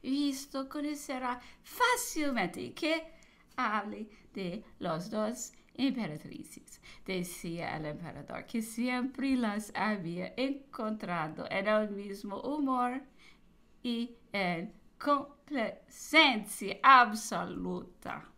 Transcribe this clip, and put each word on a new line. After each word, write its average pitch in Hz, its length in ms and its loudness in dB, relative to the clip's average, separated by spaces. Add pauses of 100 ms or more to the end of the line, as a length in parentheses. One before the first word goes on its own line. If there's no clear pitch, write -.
visto 269 640 -2
conocerá 277 720 -4 (220)
fácilmente 294 1120 2
que 320 380 0 (440)
hable 214 520 -2 (260)
de 185 300 -4 (140)
los 175 320 -2
dos 214 420 -2 (220)
emperatrices. - 1040 -4 (240)
Decía 175 720 -4
el 156 100 -6
emperador - 600 -8
que 226 160 -2
siempre 247 760 0
las 214 380 0
había 180 600 -2
encontrado 214 1120 -4
en 196 160 0
el 214 240 4
mismo 202 500 -6
humor 262 600 0 (800)
y 240 340 -2 (160)
en 180 400 -2 (260)
complacencia 277 1800 2
absoluta. 180 1400 4 (120)